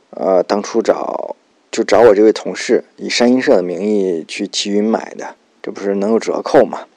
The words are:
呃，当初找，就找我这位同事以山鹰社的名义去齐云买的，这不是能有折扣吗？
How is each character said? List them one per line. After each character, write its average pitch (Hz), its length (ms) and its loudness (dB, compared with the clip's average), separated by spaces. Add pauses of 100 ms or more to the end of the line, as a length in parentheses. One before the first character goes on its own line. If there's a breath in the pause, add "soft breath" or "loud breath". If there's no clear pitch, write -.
呃， 90 340 0
当 104 180 -2
初 110 200 -4
找， - 540 -4 (360)
就 113 120 -2
找 104 180 4
我 113 120 10
这 104 100 4
位 107 100 6
同 95 200 -10
事 - 300 -2 (140)
以 101 100 -10
山 123 240 2
鹰 127 100 2
社 127 140 2
的 90 80 2
名 87 180 -6
义 95 460 -2
去 - 200 -10
齐 - 240 -6
云 104 120 0
买 - 340 -4
的， - 180 -14 (260)
这 - 100 -10
不 - 80 -12
是 98 160 -4
能 101 160 -2
有 113 80 4
折 78 240 -4
扣 127 220 4
吗？ 76 160 -8 (160)